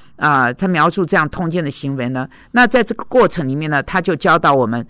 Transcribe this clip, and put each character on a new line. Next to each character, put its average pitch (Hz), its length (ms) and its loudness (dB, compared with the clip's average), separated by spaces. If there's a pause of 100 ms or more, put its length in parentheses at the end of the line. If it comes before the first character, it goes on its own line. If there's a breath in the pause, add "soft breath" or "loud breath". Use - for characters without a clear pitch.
(140 soft breath)
啊， 135 380 2
他 185 160 -4
描 165 200 2
述 180 160 -2
这 165 120 0
样 156 120 0
通 170 220 -6
奸 170 140 -2
的 143 40 -4
行 139 280 -6
为 123 140 -4
呢， 131 180 -6 (240 soft breath)
那 247 120 4
在 240 180 4
这 226 120 -6
个 - 120 -12
过 240 200 4
程 160 220 -4
里 135 80 -4
面 156 120 -6
呢， 143 140 0
他 185 180 -4
就 170 140 -2
教 165 240 2
导 156 160 2
我 131 100 4
们 117 260 -2